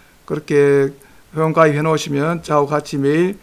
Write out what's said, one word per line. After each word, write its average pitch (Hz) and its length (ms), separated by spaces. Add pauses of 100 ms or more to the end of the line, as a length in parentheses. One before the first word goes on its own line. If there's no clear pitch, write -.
(240)
그렇게 143 640 (480)
회원가입 160 400
해놓으시면 156 640
저하고 147 240
같이 147 320
매일, 165 440